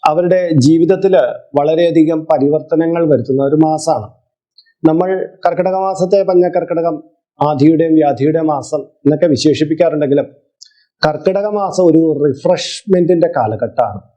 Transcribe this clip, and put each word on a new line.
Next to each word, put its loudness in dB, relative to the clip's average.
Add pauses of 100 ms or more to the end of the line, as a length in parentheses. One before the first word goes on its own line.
അവരുടെ 0 (260)
ജീവിതത്തില് 2 (340)
വളരെയധികം 0 (100)
പരിവർത്തനങ്ങൾ 0
വരുത്തുന്ന 0
ഒരു 0
മാസമാണ്. -2 (800)
നമ്മൾ 0 (360)
കർക്കിടക 0
മാസത്തെ 0 (100)
പഞ്ഞക്കർക്കിടകം, 0 (540)
ആധിയുടെയും 2
വ്യാധിയുടെയും 0
മാസം -6 (220)
എന്നൊക്കെ 2
വിശേഷിപ്പിക്കാറുണ്ടെങ്കിലും 0 (760)
കർക്കിടക -2 (120)
മാസം -2
ഒരു 4 (220)
റിഫ്രഷ്മെന്റിന്റെ 0
കാലഘട്ടമാണ്. -4 (140)